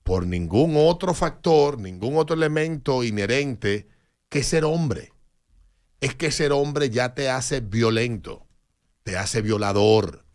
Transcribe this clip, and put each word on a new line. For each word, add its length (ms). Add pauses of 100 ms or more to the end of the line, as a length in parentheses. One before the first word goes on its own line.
Por 240
ningún 520
otro 360
factor, 640
ningún 380
otro 220
elemento 680
inherente 840 (400)
que 140
ser 200
hombre. 480 (880)
Es 160
que 160
ser 220
hombre 360
ya 240
te 160
hace 300
violento, 880 (560)
te 140
hace 240
violador 800 (120)